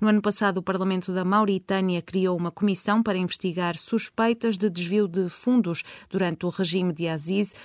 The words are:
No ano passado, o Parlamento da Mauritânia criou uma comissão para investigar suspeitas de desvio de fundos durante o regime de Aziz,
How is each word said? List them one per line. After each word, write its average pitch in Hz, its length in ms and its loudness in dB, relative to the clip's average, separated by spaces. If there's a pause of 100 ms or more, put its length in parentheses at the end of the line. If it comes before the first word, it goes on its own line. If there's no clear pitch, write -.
No 214 80 4
ano 214 120 6
passado, 202 380 0
o 180 40 -2
Parlamento 185 500 -2
da 185 120 0
Mauritânia 190 800 0
criou 185 340 0
uma 170 140 -2
comissão 208 500 0
para 214 160 0
investigar 175 600 -2
suspeitas 226 800 0
de 208 100 2
desvio 180 380 0
de 180 220 -2
fundos 196 560 0 (260)
durante 180 360 -2
o - 20 0
regime 180 440 -2
de 165 140 -6
Aziz, 165 480 -2 (100)